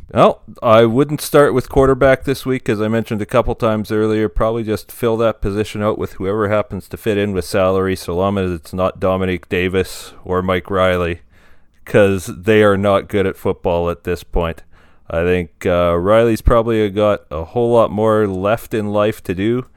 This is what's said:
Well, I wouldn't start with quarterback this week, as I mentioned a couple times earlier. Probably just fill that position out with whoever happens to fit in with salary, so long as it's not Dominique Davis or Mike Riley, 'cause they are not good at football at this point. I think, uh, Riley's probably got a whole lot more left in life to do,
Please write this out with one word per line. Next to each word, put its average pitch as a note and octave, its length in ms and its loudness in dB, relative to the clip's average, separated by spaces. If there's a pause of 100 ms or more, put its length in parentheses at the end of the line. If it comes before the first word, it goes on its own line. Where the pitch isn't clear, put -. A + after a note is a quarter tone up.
(140)
Well, E3 300 2 (180)
I A2+ 240 6
wouldn't C#3+ 360 0
start C#3+ 320 4
with B2+ 160 -2
quarterback C3+ 560 2
this C3+ 200 -4
week, C3 220 -4
as G#2+ 140 0
I G#2+ 80 -2
mentioned A2 320 -2
a G#2 40 -6
couple A#2+ 300 0
times G#2+ 360 -2
earlier. G#2+ 360 0
Probably A2+ 360 -2
just G#2 280 -6
fill A2+ 260 -2
that A2+ 240 0
position G#2 400 -4
out G#2 160 0
with - 160 -6
whoever G2+ 360 -2
happens G#2 400 -4
to G2+ 80 -14
fit G#2+ 200 -2
in G2+ 160 -2
with F2+ 120 -4
salary, F#2+ 500 0
so F2+ 200 -8
long G2 220 0
as F#2 140 -2
it's E2+ 220 -10
not F#2 260 -2
Dominique F#2 480 -2
Davis F#2 640 -2 (120)
or F#2 160 -2
Mike F#2 280 -2
Riley, F2+ 520 0 (640)
'cause G2 400 2
they G#2+ 380 2
are G2+ 120 4
not G2 320 0
good G2 180 -2
at F#2+ 120 -4
football F2 520 -2
at E2+ 140 -6
this - 220 -6
point. E2 380 -4 (460)
I E2 140 -2
think, F2+ 420 -2
uh, F2 320 2
Riley's A2 440 2
probably A2+ 480 2
got G#2 320 0 (100)
a D#2+ 140 -8
whole A#2 260 -2
lot A#2 200 4
more G#2+ 360 0
left G2 460 -2
in G#2 180 -4
life G#2 320 -2
to - 100 -6
do, A2+ 440 -2